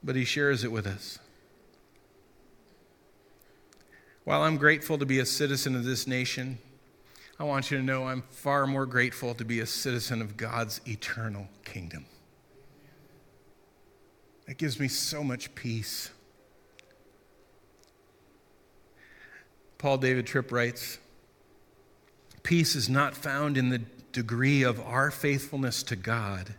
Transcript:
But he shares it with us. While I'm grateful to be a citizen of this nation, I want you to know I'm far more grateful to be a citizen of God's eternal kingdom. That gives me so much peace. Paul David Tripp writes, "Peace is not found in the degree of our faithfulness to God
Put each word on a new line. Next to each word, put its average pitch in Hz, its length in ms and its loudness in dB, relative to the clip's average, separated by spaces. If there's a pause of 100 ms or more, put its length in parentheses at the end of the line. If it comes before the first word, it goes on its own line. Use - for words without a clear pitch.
But 131 120 -4
he 131 100 2
shares 143 380 2
it 117 80 -2
with 107 140 -2
us. - 340 -8 (3000)
While 147 200 2
I'm 160 140 2
grateful 151 400 4
to 143 80 2
be 131 140 4
a 127 60 2
citizen 139 480 0
of 123 100 0
this 123 220 -2
nation, 127 540 -4 (800)
I 151 40 -4
want 139 280 -2
you 143 60 0
to 131 60 0
know 131 240 0
I'm 127 220 -4
far 139 380 0
more 135 180 0
grateful 123 500 0
to 117 80 -8
be 113 180 -2
a 110 40 -2
citizen 120 560 -2
of 107 160 -6
God's 113 480 -4
eternal 107 640 -6 (160)
kingdom. 82 420 -12 (2500)
That 131 120 -12
gives 147 220 -2
me 139 100 0
so 151 340 -4
much 127 320 -6
peace. - 560 -6 (3750)
Paul 139 200 4
David 127 280 4
Tripp 131 260 -2
writes, 120 460 0 (1500)
"Peace 170 320 4
is 117 120 0
not 135 280 4
found 143 420 0
in 127 120 4
the 127 120 0 (320)
degree 127 500 4
of 120 160 4
our 131 320 0
faithfulness 139 720 -2
to 120 120 -4
God 101 640 -4